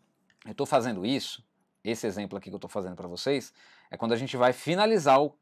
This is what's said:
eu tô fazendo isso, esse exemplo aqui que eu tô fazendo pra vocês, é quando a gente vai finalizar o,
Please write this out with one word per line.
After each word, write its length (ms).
eu 100
tô 100
fazendo 400
isso, 400
esse 240
exemplo 300
aqui 120
que 60
eu 40
tô 80
fazendo 280
pra 120
vocês, 460
é 60
quando 180
a 40
gente 180
vai 160
finalizar 720
o, 200